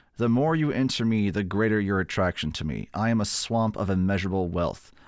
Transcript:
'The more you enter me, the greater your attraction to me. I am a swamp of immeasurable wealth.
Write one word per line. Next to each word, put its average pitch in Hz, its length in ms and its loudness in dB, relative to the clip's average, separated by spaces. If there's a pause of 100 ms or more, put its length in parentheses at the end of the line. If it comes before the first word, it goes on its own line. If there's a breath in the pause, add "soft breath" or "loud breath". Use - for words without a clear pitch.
(180 loud breath)
'The 117 100 2
more 135 300 4
you 151 160 2
enter 127 320 0
me, 107 240 2
the 98 160 0
greater 107 340 2
your 98 220 0
attraction 87 500 -2
to 78 140 -8
me. 60 280 -6
I 110 160 -2
am 113 120 2
a 101 40 0
swamp 113 520 -2
of 98 120 -2
immeasurable 92 600 0
wealth. 85 420 -4 (160 loud breath)